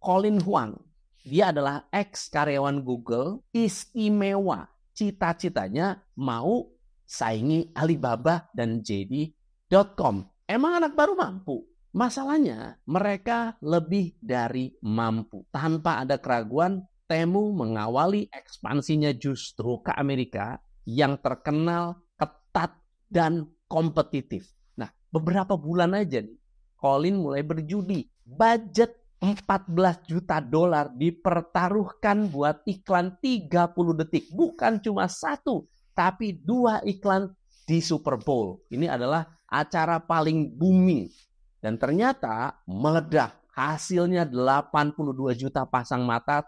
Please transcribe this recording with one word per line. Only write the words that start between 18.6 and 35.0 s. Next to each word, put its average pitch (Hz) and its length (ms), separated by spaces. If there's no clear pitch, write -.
justru 123 720
ke - 80
Amerika 127 640
yang 135 320
terkenal 165 800
ketat - 640
dan 165 320
kompetitif. 160 800
Nah, 113 80
beberapa 180 480
bulan 170 320
aja 156 320
nih, 110 160
Colin 151 400
mulai 143 240
berjudi. 165 640
Budget 226 960
empat 190 480
belas 175 400
juta 165 320
dolar 151 560
dipertaruhkan 180 1400
buat 147 320
iklan 185 560
tiga 175 480
puluh 175 240
detik. 156 400
Bukan 226 480
cuma 196 240